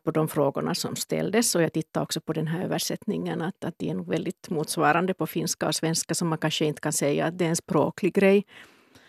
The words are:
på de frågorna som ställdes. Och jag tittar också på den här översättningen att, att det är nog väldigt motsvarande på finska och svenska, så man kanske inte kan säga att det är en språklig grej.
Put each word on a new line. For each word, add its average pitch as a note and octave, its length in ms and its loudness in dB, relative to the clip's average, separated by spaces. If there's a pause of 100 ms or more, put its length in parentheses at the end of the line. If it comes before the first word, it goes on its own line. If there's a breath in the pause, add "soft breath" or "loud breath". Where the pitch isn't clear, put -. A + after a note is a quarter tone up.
på D#3 80 -2
de D#3 160 2
frågorna D#3 480 0
som - 200 -4
ställdes. F#3+ 600 0
Och E3+ 60 4
jag D#3+ 120 0
tittar D#3+ 280 -2
också E3 200 -4
på D#3+ 120 -4
den D#3+ 140 -2
här E3 160 -2
översättningen F3 800 -4
att, - 240 -6
att - 120 -6
det - 120 -4
är D#3 40 -2
nog F3+ 160 -6
väldigt F3 400 -4
motsvarande F3 640 2
på E3 140 -4
finska E3+ 400 -4
och D#3 80 0
svenska, E3 380 -2
så F3 120 -2
man D#3+ 120 0
kanske D#3 280 0
inte D3+ 160 -2
kan D#3 120 -2
säga D3+ 320 2
att F3 120 -4
det F3+ 80 2
är D#3+ 40 2
en E3+ 60 2
språklig - 580 0
grej. G3 320 6 (640 soft breath)